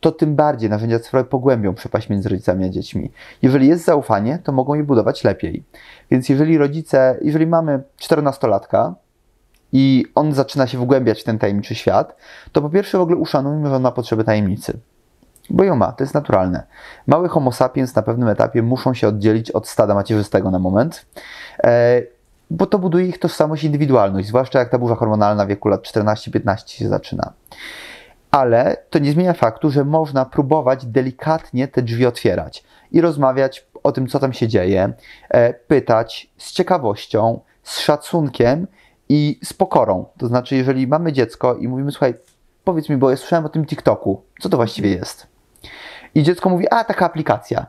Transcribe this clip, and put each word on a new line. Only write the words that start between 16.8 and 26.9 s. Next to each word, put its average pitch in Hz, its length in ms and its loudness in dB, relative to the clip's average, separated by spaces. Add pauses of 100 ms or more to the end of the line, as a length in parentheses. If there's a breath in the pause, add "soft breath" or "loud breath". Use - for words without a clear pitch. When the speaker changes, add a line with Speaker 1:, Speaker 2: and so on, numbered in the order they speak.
Speaker 1:
Mały 165 220 2
homo 135 240 0
sapiens 127 420 -2
na 110 80 2
pewnym 117 260 0
etapie 113 340 0
muszą 123 320 0
się 113 140 0
oddzielić 107 420 0
od - 180 -4
stada 104 260 2
macierzystego 101 560 0
na 92 80 0
moment, 98 480 -2 (580 loud breath)
e, 120 380 4 (480)
bo 165 160 0
to 208 120 0
buduje 180 280 0
ich 175 120 -8
tożsamość, 156 460 -2
indywidualność, 123 640 2
zwłaszcza 131 300 0
jak 123 120 0
ta 127 80 0
burza 120 160 0
hormonalna 107 500 0
w 95 40 -6
wieku 101 200 -2
lat 98 140 0
czternaście, 107 480 -2
piętnaście - 480 -4
się 110 100 -6
zaczyna. - 440 -6 (1000 loud breath)